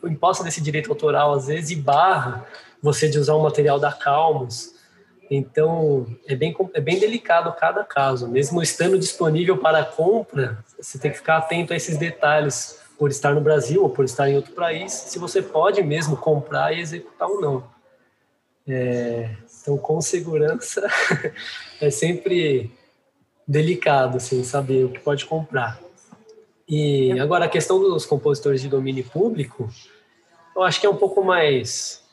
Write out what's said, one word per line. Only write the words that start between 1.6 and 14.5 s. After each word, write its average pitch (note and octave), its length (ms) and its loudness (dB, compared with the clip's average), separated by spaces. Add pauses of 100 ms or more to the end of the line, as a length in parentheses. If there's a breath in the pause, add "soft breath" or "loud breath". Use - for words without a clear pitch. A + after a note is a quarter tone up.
e F3 60 -6
barra C#3+ 720 2 (340 loud breath)
você D3 280 2
de C#3+ 100 0
usar D3 160 2
o D#3 80 4
material C#3+ 380 2
da - 100 0
Calmus. C#3+ 840 0 (520 soft breath)
Então, D3 800 0 (220)
é C3+ 80 -2
bem D#3 160 -2
com-, F#3+ 220 -4
é D#3+ 60 0
bem E3 200 0
delicado F3 540 2
cada E3+ 280 0
caso. C3+ 460 0
Mesmo C#3 340 0
estando F3 340 0
disponível E3+ 600 0
para D#3 260 2
compra, D#3 800 -2 (140)
você - 180 -16
tem C#3+ 140 -2
que C#3+ 60 -10
ficar D#3+ 220 0
atento E3+ 340 -4
a E3+ 40 -4
esses D#3+ 200 -4
detalhes, D3+ 880 -2 (120)
por C#3+ 120 2
estar C#3+ 240 0
no D3+ 60 2
Brasil D3+ 420 2
ou D3+ 80 2
por C3+ 140 0
estar C#3 240 0
em C#3 80 2
outro C#3 160 -4